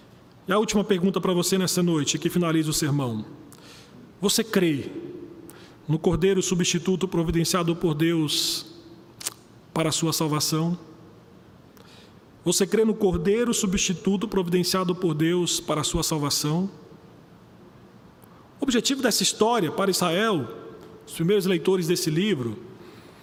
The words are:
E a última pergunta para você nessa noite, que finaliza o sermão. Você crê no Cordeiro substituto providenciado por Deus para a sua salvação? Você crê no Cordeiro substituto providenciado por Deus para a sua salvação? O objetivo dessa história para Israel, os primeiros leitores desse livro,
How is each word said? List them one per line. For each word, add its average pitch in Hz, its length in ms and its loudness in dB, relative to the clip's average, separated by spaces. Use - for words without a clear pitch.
E 185 60 0
a 202 60 4
última 214 240 2
pergunta 190 360 2
para 185 140 0
você 175 240 2
nessa 180 240 0
noite, 160 380 0
que 170 100 -2
finaliza 160 400 2
o 151 40 -2
sermão. 135 520 -2
Você 202 220 2
crê 165 480 0
no 151 120 0
Cordeiro 185 420 2
substituto 180 640 0
providenciado 170 680 0
por 170 180 0
Deus 160 760 0
para 160 160 2
a - 20 0
sua 160 220 0
salvação? 160 640 0
Você 180 200 2
crê 208 200 2
no 214 80 2
Cordeiro 202 600 2
substituto 190 720 0
providenciado 180 680 0
por 170 180 0
Deus 165 460 0
para 151 220 -4
a - 20 -4
sua 165 180 -2
salvação? 156 680 -2
O - 40 -4
objetivo 233 380 0
dessa 202 200 2
história 214 480 2
para 190 220 0
Israel, 180 560 0
os - 80 -18
primeiros 180 320 2
leitores 185 420 2
desse 170 220 0
livro, 151 480 0